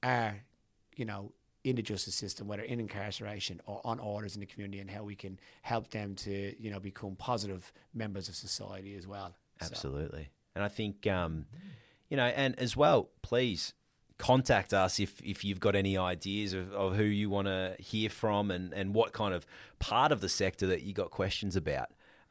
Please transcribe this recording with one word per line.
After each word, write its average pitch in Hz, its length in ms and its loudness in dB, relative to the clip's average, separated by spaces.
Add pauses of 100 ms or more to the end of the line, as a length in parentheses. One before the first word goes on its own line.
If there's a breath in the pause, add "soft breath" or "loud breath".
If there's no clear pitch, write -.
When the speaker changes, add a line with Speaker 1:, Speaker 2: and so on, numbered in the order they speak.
Speaker 1:
are, 113 400 2 (540)
you 131 100 -4
know, 101 280 -8 (320)
in 127 100 2
the 120 60 0
justice 104 340 -2
system, 101 320 -4
whether 104 160 -6
in 120 160 -2
incarceration 104 840 -6
or 101 180 -8
on 113 160 -4
orders 104 360 -6
in 104 40 -10
the 101 60 -10
community, 101 340 -10
and 98 100 -12
how 104 140 -10
we 104 100 -8
can 95 240 -12 (240 soft breath)
help 113 280 -2
them 101 260 -4
to, 98 420 -6
you 110 140 -8
know, 101 80 -6
become 98 380 -10
positive 101 560 -4 (200 soft breath)
members 101 360 -4
of 90 60 -10
society 98 600 -8
as 90 100 -10
well. 98 300 -10 (240)
So. 82 60 -6
Speaker 2:
Absolutely. 71 640 -6 (260)
And 98 80 -2
I 101 60 0
think, 104 360 -4
um, 85 420 0 (600 loud breath)
you 147 80 -4
know, 131 80 4
and 127 340 2
as 123 200 0
well, 147 320 8 (140)
please 120 500 2 (440)
contact 127 560 6
us 95 280 6
if, - 200 -2
if - 220 -6
you've 98 160 -2
got 101 160 6
any 98 220 4
ideas 92 560 0
of, 95 180 -4
of 98 240 2
who 107 80 6
you 104 260 4
wanna 95 480 0
hear 107 320 0
from 104 420 2
and, 90 220 -4
and 98 220 -2
what 113 160 4
kind 101 220 0
of 87 120 -2 (340 loud breath)
part 135 340 4
of 104 80 -2
the 92 80 0
sector 95 380 0
that 90 160 2
you 98 100 -6
got 92 180 -2
questions 98 460 0
about. 71 320 0 (420 soft breath)